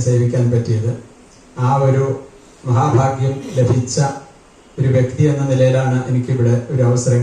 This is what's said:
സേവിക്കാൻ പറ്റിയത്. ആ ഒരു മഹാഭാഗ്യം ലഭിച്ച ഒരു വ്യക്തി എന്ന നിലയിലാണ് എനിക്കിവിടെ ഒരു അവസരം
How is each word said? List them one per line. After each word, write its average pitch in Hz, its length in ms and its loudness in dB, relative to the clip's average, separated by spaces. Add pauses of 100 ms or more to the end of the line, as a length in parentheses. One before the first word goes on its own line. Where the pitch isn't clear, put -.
സേവിക്കാൻ 120 460 2
പറ്റിയത്. 117 400 -2 (720)
ആ - 20 2 (200)
ഒരു 135 160 2 (640)
മഹാഭാഗ്യം 131 680 0 (240)
ലഭിച്ച 117 380 0 (840)
ഒരു 131 180 0
വ്യക്തി 127 340 0
എന്ന 139 120 -2 (100)
നിലയിലാണ് 127 460 2 (120)
എനിക്കിവിടെ 123 440 0 (180)
ഒരു 127 160 0
അവസരം 120 340 0